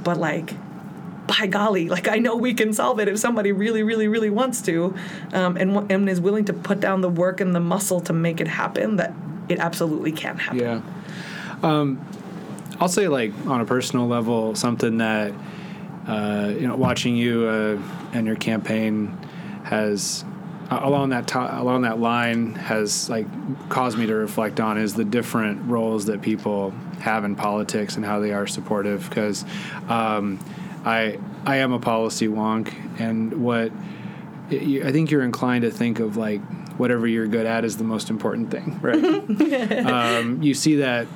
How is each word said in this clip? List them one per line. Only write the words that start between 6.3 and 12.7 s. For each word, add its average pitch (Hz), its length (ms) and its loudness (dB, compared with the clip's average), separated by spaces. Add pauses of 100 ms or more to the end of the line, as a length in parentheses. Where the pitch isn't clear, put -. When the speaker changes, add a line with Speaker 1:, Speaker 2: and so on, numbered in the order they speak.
Speaker 1:
to 196 80 0
put 185 260 0
down 190 220 2
the 185 80 2
work 180 300 2
and 185 160 2
the 175 40 4
muscle 175 420 2
to 175 120 -2
make 165 280 2
it 165 60 0
happen, 208 500 0
that - 160 0 (340)
it 175 120 2
absolutely 165 520 0
can - 260 -6
happen. - 220 -2
Speaker 2:
Yeah. 117 220 0 (840)
Um, 147 380 2 (800)